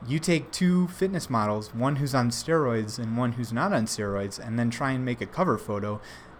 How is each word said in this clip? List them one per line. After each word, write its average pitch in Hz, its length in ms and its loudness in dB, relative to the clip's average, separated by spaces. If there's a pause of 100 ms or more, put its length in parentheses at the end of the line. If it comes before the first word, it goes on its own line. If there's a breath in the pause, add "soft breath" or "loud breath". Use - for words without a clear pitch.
you 135 120 0
take 160 340 0
two 180 360 4
fitness 190 400 -2
models, 107 460 0
one 131 220 2
who's 135 180 0
on 123 160 4
steroids 120 680 0
and 113 180 -4
one 120 160 2
who's 120 200 -6
not 156 200 0
on 110 140 2
steroids, 101 520 -2
and 117 200 -4
then 117 120 2
try 135 220 -2
and 127 120 -2
make 123 160 -2
a 101 60 -4
cover 147 320 2
photo. 104 420 -4 (400 loud breath)